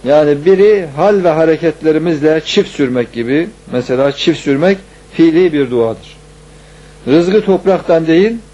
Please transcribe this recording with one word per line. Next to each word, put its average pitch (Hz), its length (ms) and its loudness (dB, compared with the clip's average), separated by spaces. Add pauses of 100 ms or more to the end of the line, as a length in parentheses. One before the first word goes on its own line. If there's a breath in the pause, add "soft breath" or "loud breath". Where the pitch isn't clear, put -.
Yani 147 400 2
biri 190 420 2 (100)
hal 190 280 0
ve 175 40 4
hareketlerimizle 156 1160 0
çift - 260 -2
sürmek 123 420 -4
gibi. 135 360 -4 (240)
Mesela 131 400 -2
çift 151 280 -2
sürmek 165 380 0 (340 loud breath)
fiili 165 400 2
bir 139 180 -2
duadır. 117 460 -4 (920 loud breath)
Rızkı 175 380 2
topraktan 180 640 0
değil 196 300 2 (180)